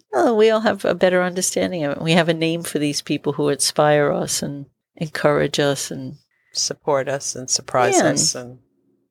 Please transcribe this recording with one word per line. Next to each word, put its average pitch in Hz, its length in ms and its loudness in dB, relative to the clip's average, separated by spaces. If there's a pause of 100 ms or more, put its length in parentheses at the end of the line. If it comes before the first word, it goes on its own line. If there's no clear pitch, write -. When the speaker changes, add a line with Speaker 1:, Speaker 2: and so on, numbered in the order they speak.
(120)
Speaker 1:
Well, 311 240 2
we 220 140 6
all 220 100 2
have 208 240 -2
a - 100 2
better 180 280 2
understanding 180 640 -2
of 143 120 -2
it. - 60 -10
We 160 100 0
have 165 160 4
a 165 60 4
name 165 300 -2
for - 140 -4
these 147 220 -2
people 147 340 -4
who 147 140 0
inspire 147 640 2
us - 300 -4
and 143 240 -8 (300)
encourage 151 640 0
us 143 300 -2
and 135 260 -12 (380)
Speaker 2:
Support 139 540 -2
us 139 260 -6
and 131 140 -12
surprise - 480 2
Speaker 1:
Yeah, 190 140 4
Speaker 2:
us 143 240 0
and 123 240 -14 (520)